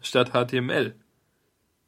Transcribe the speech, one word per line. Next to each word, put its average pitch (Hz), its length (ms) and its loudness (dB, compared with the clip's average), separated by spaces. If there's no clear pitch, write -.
statt 127 300 2
H 123 140 2
T 127 100 -4
M 127 140 -2
L. 143 260 -2